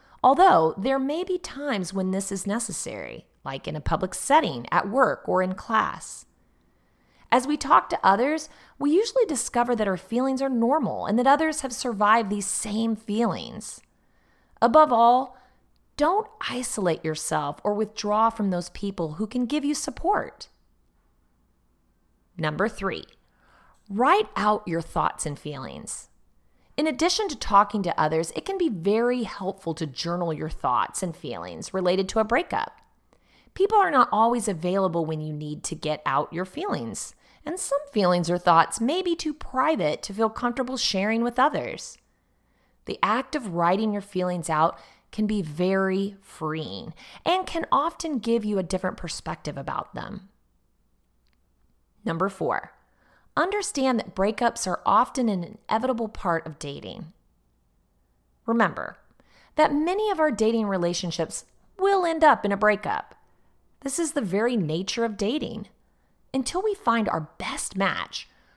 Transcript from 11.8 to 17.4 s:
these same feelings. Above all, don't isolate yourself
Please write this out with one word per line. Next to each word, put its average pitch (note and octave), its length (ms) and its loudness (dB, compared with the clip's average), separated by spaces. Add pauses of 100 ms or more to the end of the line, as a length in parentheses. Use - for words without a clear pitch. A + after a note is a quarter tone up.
these G3+ 160 -4
same A3 500 -2
feelings. F3+ 840 -4 (800)
Above C4 320 6
all, A#3+ 420 6 (640)
don't F#4 300 2 (220)
isolate A3+ 540 -2
yourself D3+ 600 -4